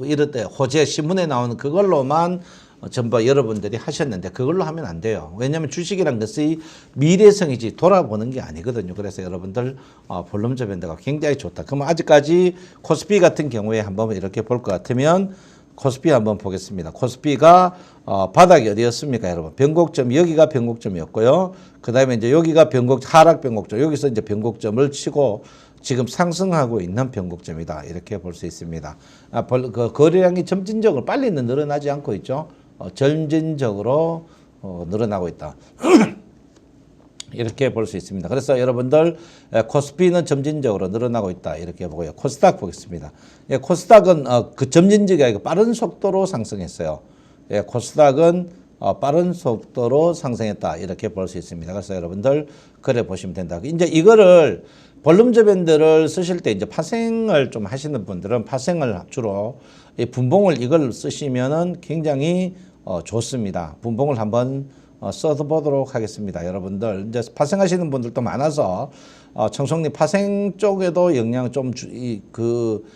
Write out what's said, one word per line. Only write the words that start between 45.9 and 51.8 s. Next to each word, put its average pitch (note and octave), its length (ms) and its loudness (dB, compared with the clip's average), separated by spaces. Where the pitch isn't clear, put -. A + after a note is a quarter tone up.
상승했어요. F2+ 720 -8
예, G#2 120 0
코스닥은 D#3+ 1000 2
어, - 140 -2
빠른 E3+ 340 0
속도로 C3+ 800 -2
상승했다. A2 640 -6
이렇게 F#2 320 -8
볼 F#2+ 180 -6
수 F2+ 120 -12
있습니다. E2 340 -14
그래서 G2 220 -10